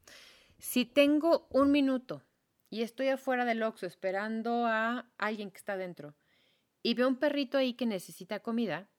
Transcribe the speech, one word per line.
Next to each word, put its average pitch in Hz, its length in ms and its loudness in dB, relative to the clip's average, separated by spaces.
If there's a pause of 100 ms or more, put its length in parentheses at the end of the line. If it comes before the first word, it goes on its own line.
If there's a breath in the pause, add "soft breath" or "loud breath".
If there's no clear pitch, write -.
(580 loud breath)
Si - 280 -2
tengo 294 640 4
un 277 220 4
minuto 262 520 0 (460)
y 214 120 -4
estoy 254 280 -2
afuera 262 360 0
del 226 180 0
Oxxo 220 220 -4
esperando 220 800 -2
a 226 420 -2 (100)
alguien 208 340 -6
que - 60 -20
está 196 200 -8
dentro 170 380 -10 (680)
y 226 140 0
veo 247 120 2
un 262 100 0
perrito 285 400 0
ahí 262 160 2
que 247 120 -4
necesita 196 540 -6
comida 208 600 -4